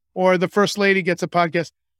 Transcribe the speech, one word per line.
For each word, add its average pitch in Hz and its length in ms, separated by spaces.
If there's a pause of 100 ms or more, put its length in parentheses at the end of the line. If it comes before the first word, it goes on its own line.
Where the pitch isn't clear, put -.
(140)
or 185 240
the 180 100
first 202 300
lady 196 240
gets 175 220
a 180 40
podcast. 170 440 (280)